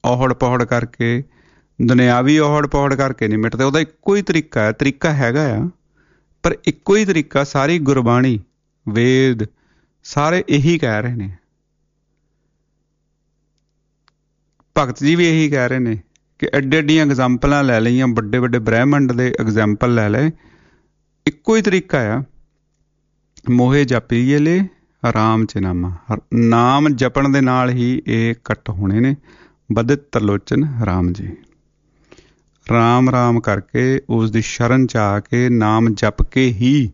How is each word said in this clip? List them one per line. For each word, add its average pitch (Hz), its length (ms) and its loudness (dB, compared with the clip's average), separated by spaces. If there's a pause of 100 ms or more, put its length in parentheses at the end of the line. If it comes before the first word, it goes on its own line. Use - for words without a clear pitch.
ਔਹੜ 123 280 0
ਪੌਹੜ 123 300 0
ਕਰਕੇ, 120 600 -2 (580)
ਦੁਨਿਆਵੀ 123 580 2
ਔਹੜ 147 280 0
ਪੌਹੜ 139 280 0
ਕਰਕੇ 131 320 -2
ਨਹੀਂ 107 100 -2
ਮਿਟਦੇ। 113 260 -2
ਉਹਦਾ 139 160 0
ਇੱਕੋ - 360 -2
ਹੀ 208 60 0
ਤਰੀਕਾ 160 400 -4
ਹੈ, 107 100 0
ਤਰੀਕਾ 139 420 -2
ਹੈਗਾ 131 440 -2
ਆ, 175 120 -4 (720)
ਪਰ 170 220 -2
ਇੱਕੋ 190 300 0
ਹੀ 214 100 2
ਤਰੀਕਾ, 151 380 -2
ਸਾਰੀ 147 360 0
ਗੁਰਬਾਣੀ, 127 600 2 (500)
ਵੇਦ, 123 560 0 (580)
ਸਾਰੇ 160 460 -2
ਇਹੀ 156 280 2
ਕਹਿ 113 240 -2
ਰਹੇ 120 140 -6
ਨੇ। 98 200 -10 (3500)
ਭਗਤ 135 260 -2
ਜੀ 156 120 4
ਵੀ 175 120 2
ਇਹੀ 160 220 2
ਕਹਿ 131 200 0
ਰਹੇ 131 100 -2
ਨੇ 113 220 -4 (380)
ਕਿ 147 140 -4
ਐਡੇ 139 240 0
ਐਡੀਆਂ 156 280 2
ਐਗਜ਼ਾਮਪਲਾਂ 139 580 0
ਲੈ 120 160 2
ਲਈਆਂ, 123 280 0
ਵੱਡੇ 113 300 -2
ਵੱਡੇ 120 220 0
ਬ੍ਰਹਿਮੰਡ 123 520 2
ਦੇ 123 280 -2
ਐਗਜ਼ਾਮਪਲ 110 560 0
ਲੈ 107 140 0
ਲਏ, 135 220 0 (960)
ਇੱਕੋ - 280 -2
ਹੀ 220 60 2
ਤਰੀਕਾ 190 380 -2
ਆ, 117 240 -2 (1300)
"ਮੋਹੇ 127 360 4
ਜਪੀਏ 123 520 0
ਲੈ 160 220 2 (540)
ਰਾਮ 110 320 2
ਚ - 120 -8
ਨਾਮਾ।" 90 400 -4 (160)
ਹਰ-, - 80 -6 (120)
ਨਾਮ 120 560 2
ਜਪਣ 135 400 0
ਦੇ 139 120 2
ਨਾਲ 127 280 0
ਹੀ 123 380 -2
ਇਹ 117 360 -2
ਕੱਟ - 260 -8
ਹੋਣੇ 98 300 -2
ਨੇ। 135 160 0 (560)
"ਬਦਿਤ 117 280 0 (120)
ਤਰਲੋਚਨ 104 560 -2 (180)
ਰਾਮ 90 280 -2
ਜੀ।" 98 240 -10 (1300)
ਰਾਮ 120 380 2
ਰਾਮ 123 300 2
ਕਰਕੇ, 120 720 -2
ਉਸ 113 220 0
ਦੀ 113 100 0
ਸ਼ਰਨ 123 460 0
ਚ 117 100 -4
ਆ 104 220 0
ਕੇ, 123 300 -2
ਨਾਮ 110 440 2
ਜਪ 104 300 -2
ਕੇ 131 220 2
ਹੀ 123 480 0